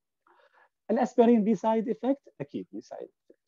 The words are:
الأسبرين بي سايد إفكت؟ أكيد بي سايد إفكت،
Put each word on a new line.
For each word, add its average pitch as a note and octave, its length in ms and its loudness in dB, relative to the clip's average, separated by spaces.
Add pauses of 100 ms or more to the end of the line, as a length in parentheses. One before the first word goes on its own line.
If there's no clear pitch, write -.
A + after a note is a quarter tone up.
(920)
الأسبرين A#3 520 4
بي G#3+ 120 2
سايد A3+ 340 -2
إفكت؟ B3+ 520 -6
أكيد F3+ 300 -12
بي - 100 -14
سايد - 280 -16 (200)
إفكت، - 180 -20